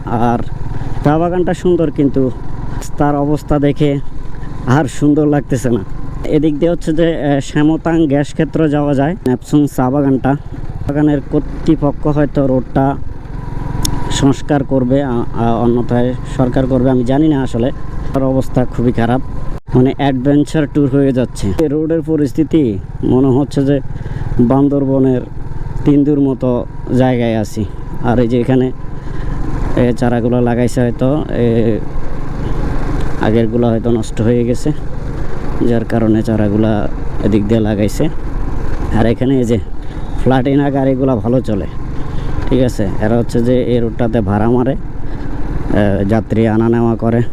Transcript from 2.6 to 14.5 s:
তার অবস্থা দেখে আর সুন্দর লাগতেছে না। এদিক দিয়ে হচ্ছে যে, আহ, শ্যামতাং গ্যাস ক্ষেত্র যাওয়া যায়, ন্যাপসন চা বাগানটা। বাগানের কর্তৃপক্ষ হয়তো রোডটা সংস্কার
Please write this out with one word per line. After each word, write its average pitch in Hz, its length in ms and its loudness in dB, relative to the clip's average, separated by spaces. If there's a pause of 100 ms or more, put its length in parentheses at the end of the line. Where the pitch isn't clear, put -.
তার 147 180 2
অবস্থা 147 420 0
দেখে 143 420 2 (640)
আর 135 180 2
সুন্দর 147 420 2
লাগতেছে 139 440 0
না। 104 140 0 (400)
এদিক 143 340 0
দিয়ে 165 120 2
হচ্ছে 170 220 -2
যে, 165 240 2
আহ, 139 240 0
শ্যামতাং 156 680 0
গ্যাস 143 260 0
ক্ষেত্র 156 360 0
যাওয়া 147 260 0
যায়, 139 220 0 (100)
ন্যাপসন 143 400 0
চা 127 240 0
বাগানটা। 135 460 0 (520)
বাগানের 147 320 0 (100)
কর্তৃপক্ষ 147 760 0
হয়তো 143 400 0
রোডটা 135 500 0 (1120)
সংস্কার 139 540 0